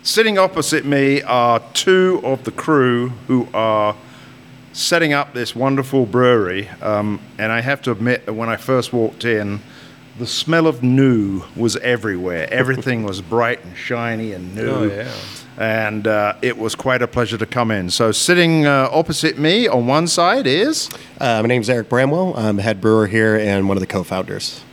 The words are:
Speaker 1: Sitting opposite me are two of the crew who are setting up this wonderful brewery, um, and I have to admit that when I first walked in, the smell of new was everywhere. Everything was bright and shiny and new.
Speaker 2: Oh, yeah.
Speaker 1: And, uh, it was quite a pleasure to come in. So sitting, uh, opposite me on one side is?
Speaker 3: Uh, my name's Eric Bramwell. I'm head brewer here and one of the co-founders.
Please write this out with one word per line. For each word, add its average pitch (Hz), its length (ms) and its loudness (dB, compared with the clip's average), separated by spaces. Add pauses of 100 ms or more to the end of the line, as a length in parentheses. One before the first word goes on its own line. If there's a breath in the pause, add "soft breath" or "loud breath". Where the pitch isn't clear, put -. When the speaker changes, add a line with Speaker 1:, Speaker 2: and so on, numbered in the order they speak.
Speaker 1:
Sitting 214 340 2
opposite 160 460 0
me 139 380 2
are 120 380 2 (120)
two 185 500 4
of 131 220 -2
the 113 80 -6
crew 127 560 2 (180)
who 127 260 0
are 107 440 0 (800 loud breath)
setting 165 380 2
up 143 180 -2
this 120 240 -6
wonderful 135 480 0
brewery, 104 640 2 (140)
um, 104 360 -2 (200)
and 110 120 -2
I 117 120 -2
have 135 200 -4
to 131 80 -2
admit 120 360 -2
that 107 80 -6
when 113 160 -4
I 110 60 -2
first 127 360 -2
walked 113 320 -2
in, 104 360 -2 (580 loud breath)
the 120 80 -6
smell 160 400 0
of 131 160 -2
new 123 600 2 (140)
was 113 200 0
everywhere. 92 760 -2
Everything 123 500 -2
was 98 200 -6
bright 117 420 -2
and 90 120 -18
shiny 113 560 -6
and 92 220 -12
new. 110 140 -6
Speaker 2:
Oh, 131 160 -2
yeah. 107 280 -6 (460 loud breath)
Speaker 1:
And, 107 480 -2
uh, 104 360 2
it 120 160 -2
was 110 160 -4
quite 127 260 0
a 120 80 0
pleasure 117 300 -2
to 107 80 -2
come 120 240 -2
in. 95 180 -2
So 110 240 2
sitting, 165 540 4
uh, 135 260 4
opposite 156 460 0
me 180 280 2
on 120 200 2
one 151 200 2
side 180 400 2
is? 208 440 0 (280 loud breath)
Speaker 3:
Uh, 117 240 0
my 113 60 2
name's 120 220 2
Eric 117 180 0
Bramwell. 151 480 2
I'm 107 220 0
head 101 220 0
brewer 110 260 4
here 110 300 2
and 101 320 2
one 98 100 2
of - 20 0
the 92 60 -2
co-founders. 95 760 -6 (100)